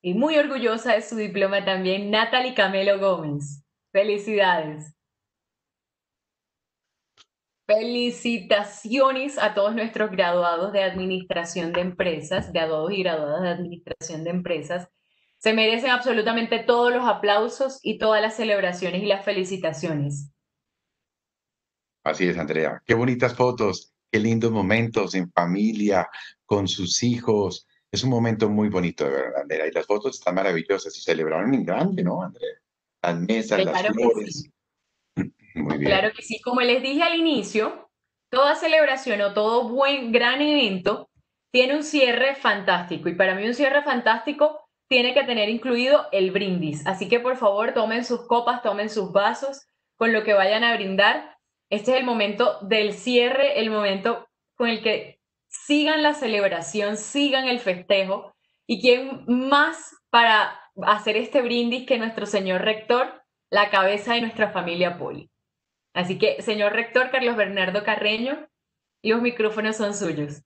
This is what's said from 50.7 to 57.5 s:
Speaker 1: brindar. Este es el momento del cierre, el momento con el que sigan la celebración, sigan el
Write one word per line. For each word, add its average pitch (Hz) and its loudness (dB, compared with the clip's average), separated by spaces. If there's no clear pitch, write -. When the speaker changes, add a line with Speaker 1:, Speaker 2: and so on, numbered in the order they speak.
Speaker 1:
brindar. 208 0
Este 208 0
es 262 4
el 254 0
momento 220 0
del 208 0
cierre, 254 2
el 220 0
momento 208 -2
con 240 0
el 220 -2
que - -4
sigan 302 2
la 294 4
celebración, 208 -2
sigan 269 0
el 247 0